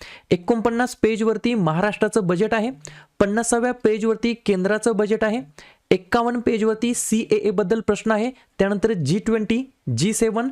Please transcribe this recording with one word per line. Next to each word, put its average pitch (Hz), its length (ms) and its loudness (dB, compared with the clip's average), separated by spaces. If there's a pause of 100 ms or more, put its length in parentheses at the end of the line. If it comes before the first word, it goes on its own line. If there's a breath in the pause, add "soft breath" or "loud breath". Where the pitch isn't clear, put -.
(300 loud breath)
एकोणपन्नास 233 640 0
पेजवरती 220 580 2 (160)
महाराष्ट्राचं 208 560 0
बजेट 196 280 2
आहे, 220 160 0 (480 loud breath)
पन्नासाव्या 226 540 2
पेजवरती 220 640 0 (120)
केंद्राचं 208 500 0
बजेट 214 280 0
आहे, 220 160 -2 (500 loud breath)
एक्कावन्न 233 500 -2
पेजवरती 220 540 -2
सीएए 214 560 -2
बद्दल 208 300 0
प्रश्न 214 300 -2
आहे, 220 200 -2 (280 soft breath)
त्यानंतर 202 340 0
जी 170 260 0
ट्वेंटी, 220 440 0 (340)
जी 180 160 0
सेव्हन, 226 400 0